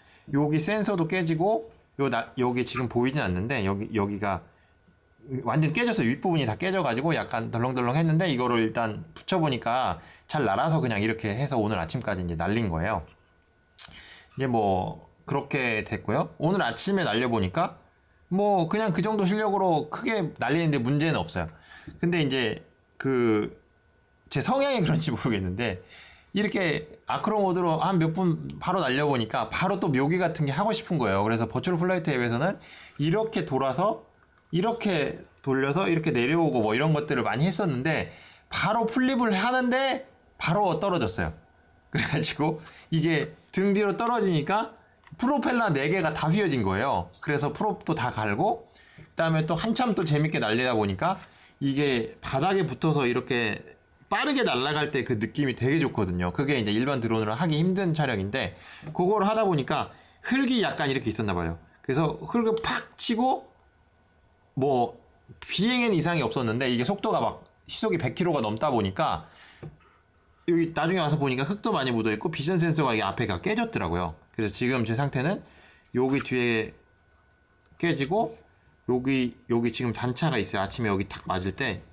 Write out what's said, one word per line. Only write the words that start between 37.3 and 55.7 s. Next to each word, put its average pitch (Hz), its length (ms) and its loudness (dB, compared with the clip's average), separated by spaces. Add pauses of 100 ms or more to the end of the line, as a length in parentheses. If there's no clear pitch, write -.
했었는데 156 640 -2 (380)
바로 220 360 0
플립을 247 460 0
하는데 254 760 0 (300)
바로 175 420 0
떨어졌어요. 110 540 0 (580)
그래가지고 156 680 -2 (300)
이게 156 440 0 (160)
등 196 220 2
뒤로 196 240 2
떨어지니까 208 800 0 (420)
프로펠러 240 560 2
네 139 160 0
개가 165 240 2
다 151 160 -2
휘어진 165 340 2
거예요. 95 460 0 (120)
그래서 143 340 0
프롭도 196 400 -2
다 123 160 0
갈고 113 560 -2 (440)
그다음에 160 360 2
또 170 80 0
한참 220 400 0
또 185 100 0
재밌게 151 340 2
날리다 120 360 2
보니까 107 440 0 (420)
이게 135 600 0
바닥에 180 460 2
붙어서 143 400 2
이렇게 120 720 -2 (300)
빠르게 262 340 0
날아갈 147 480 0
때 127 140 0
그 127 100 -2
느낌이 113 400 -2
되게 131 240 2